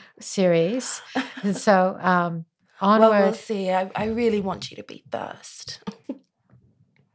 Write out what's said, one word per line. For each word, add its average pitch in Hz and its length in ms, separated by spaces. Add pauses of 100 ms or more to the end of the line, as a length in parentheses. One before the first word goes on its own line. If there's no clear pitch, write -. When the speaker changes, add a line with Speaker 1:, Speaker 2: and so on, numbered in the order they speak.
(180)
Speaker 1:
series. 185 880
Speaker 2:
<laughs> - 360
Speaker 1:
And 196 120
so, 185 460
um, 175 460 (340)
Speaker 2:
Well, 202 180
we'll 220 140
Speaker 1:
onward. 202 240
Speaker 2:
see. 196 340
I, 190 240
I 208 120
really 220 340
want 190 300
you - 80
to - 60
be - 280
first. - 680 (280)
<laughs> 269 100 (960)